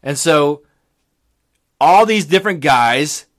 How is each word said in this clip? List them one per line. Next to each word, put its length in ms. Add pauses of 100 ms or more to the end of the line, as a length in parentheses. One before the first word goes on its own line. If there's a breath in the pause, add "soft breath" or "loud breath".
And 140
so, 460 (1160)
all 260
these 200
different 340
guys 680 (120)